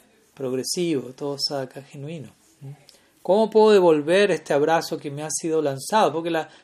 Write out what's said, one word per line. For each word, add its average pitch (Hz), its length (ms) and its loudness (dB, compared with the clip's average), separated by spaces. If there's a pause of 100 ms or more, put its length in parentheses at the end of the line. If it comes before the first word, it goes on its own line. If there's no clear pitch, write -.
(340)
progresivo, 131 800 -6
todo 143 260 -8
sadhaka 139 440 -8
genuino. 143 500 -16 (880)
¿Cómo 214 280 2
puedo 220 220 6
devolver 180 600 4
este - 220 -2
abrazo 156 440 0
que 147 120 -10
me 123 140 -10
ha 127 80 -10
sido 156 300 -2
lanzado? 147 500 0
Porque 165 180 -6
la, 160 200 -4 (140)